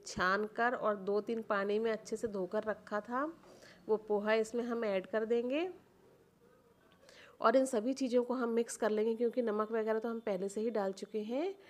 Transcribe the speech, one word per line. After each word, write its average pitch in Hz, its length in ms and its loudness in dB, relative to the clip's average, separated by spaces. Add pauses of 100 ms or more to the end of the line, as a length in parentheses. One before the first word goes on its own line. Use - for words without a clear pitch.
छान 196 420 2
कर 233 280 0
और 214 220 2
दो 202 240 0
तीन 226 220 -2
पानी 202 360 0
में 226 120 0
अच्छे 220 240 -4
से 226 120 -4
धोकर 202 360 -2
रखा 208 380 -4
था, 247 220 -2 (640)
वो 214 120 2
पोहा 214 360 2
इसमें 226 280 0
हम 233 220 -2
ऐड 190 220 0
कर 220 180 0
देंगे। 247 440 0 (1700)
और 226 140 6
इन 262 100 6
सभी 254 280 0
चीज़ों 247 300 2
को 247 100 -2
हम 240 180 -2
मिक्स 233 260 0
कर 214 120 2
लेंगे, 214 260 2
क्योंकि 233 260 0
नमक 214 300 0
वगैरह 220 280 0
तो 233 100 -6
हम 226 100 -4
पहले 196 300 -2
से 214 120 -6
ही 233 100 0
डाल 196 220 0
चुके 208 300 -6
हैं। 285 320 -2 (140)